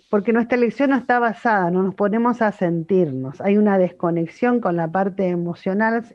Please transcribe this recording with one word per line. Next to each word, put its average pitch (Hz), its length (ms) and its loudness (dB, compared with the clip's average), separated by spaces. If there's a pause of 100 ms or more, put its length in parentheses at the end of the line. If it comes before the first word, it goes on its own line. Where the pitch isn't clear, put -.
Porque 214 220 0
nuestra 240 260 0
elección 247 340 0
no 277 40 2
está 247 240 0
basada, 214 500 0
no 185 140 2
nos 190 120 -2
ponemos 226 460 0
a 214 100 2
sentirnos. 165 920 -2
Hay 202 160 2
una 208 200 4
desconexión 175 840 0
con 175 160 0
la 165 100 -2
parte 190 400 -2
emocional, 190 880 -2